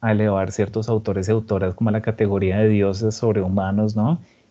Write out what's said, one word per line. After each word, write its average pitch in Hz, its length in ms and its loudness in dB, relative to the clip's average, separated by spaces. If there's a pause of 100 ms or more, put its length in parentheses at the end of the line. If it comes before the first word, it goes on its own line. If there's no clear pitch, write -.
a 110 100 0
elevar 104 400 0
ciertos 107 360 -4
autores 104 400 -2
y 110 40 2
autoras 101 420 0
como 117 160 0
a 104 40 2
la 107 80 -2
categoría 98 580 0
de 107 100 4
dioses 104 460 2
sobrehumanos, 101 800 0
¿no? 127 240 0 (320)